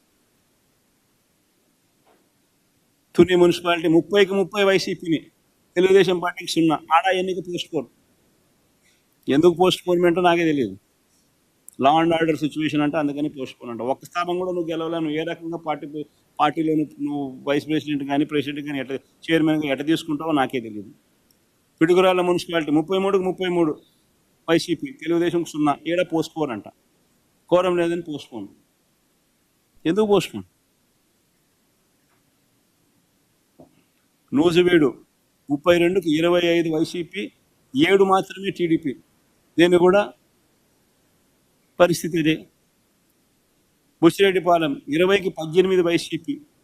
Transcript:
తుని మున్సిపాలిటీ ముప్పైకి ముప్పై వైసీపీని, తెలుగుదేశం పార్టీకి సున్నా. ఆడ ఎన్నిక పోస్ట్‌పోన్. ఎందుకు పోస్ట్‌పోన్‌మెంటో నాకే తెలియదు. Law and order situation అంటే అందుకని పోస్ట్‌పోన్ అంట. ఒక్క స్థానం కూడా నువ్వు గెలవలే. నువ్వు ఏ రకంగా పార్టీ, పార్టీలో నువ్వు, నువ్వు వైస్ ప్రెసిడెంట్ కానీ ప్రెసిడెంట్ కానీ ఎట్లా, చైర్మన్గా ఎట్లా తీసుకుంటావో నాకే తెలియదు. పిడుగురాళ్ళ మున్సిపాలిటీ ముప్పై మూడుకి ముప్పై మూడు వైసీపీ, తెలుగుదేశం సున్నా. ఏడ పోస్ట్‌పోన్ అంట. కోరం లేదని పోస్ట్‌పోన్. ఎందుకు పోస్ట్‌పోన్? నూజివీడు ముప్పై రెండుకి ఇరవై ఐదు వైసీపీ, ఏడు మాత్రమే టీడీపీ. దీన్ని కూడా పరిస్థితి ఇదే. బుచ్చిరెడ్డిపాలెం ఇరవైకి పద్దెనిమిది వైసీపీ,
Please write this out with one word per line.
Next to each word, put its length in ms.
తుని 220
మున్సిపాలిటీ 520
ముప్పైకి 460
ముప్పై 300
వైసీపీని, 560
తెలుగుదేశం 440
పార్టీకి 340
సున్నా. 260
ఆడ 220
ఎన్నిక 240
పోస్ట్‌పోన్. 480
ఎందుకు 260
పోస్ట్‌పోన్‌మెంటో 640
నాకే 240
తెలియదు. 320
Law 180
and 140
order 240
situation 460
అంటే 140
అందుకని 320
పోస్ట్‌పోన్ 420
అంట. 120
ఒక్క 220
స్థానం 340
కూడా 140
నువ్వు 180
గెలవలే. 280
నువ్వు 200
ఏ 60
రకంగా 320
పార్టీ, 480
పార్టీలో 340
నువ్వు, 300
నువ్వు 400
వైస్ 220
ప్రెసిడెంట్ 380
కానీ 200
ప్రెసిడెంట్ 420
కానీ 120
ఎట్లా, 180
చైర్మన్గా 760
ఎట్లా 140
తీసుకుంటావో 460
నాకే 280
తెలియదు. 300
పిడుగురాళ్ళ 400
మున్సిపాలిటీ 500
ముప్పై 280
మూడుకి 260
ముప్పై 240
మూడు 320
వైసీపీ, 420
తెలుగుదేశం 520
సున్నా. 320
ఏడ 260
పోస్ట్‌పోన్ 380
అంట. 180
కోరం 280
లేదని 260
పోస్ట్‌పోన్. 460
ఎందుకు 200
పోస్ట్‌పోన్? 380
నూజివీడు 600
ముప్పై 280
రెండుకి 400
ఇరవై 220
ఐదు 280
వైసీపీ, 640
ఏడు 160
మాత్రమే 460
టీడీపీ. 420
దీన్ని 200
కూడా 340
పరిస్థితి 400
ఇదే. 260
బుచ్చిరెడ్డిపాలెం 840
ఇరవైకి 400
పద్దెనిమిది 540
వైసీపీ, 580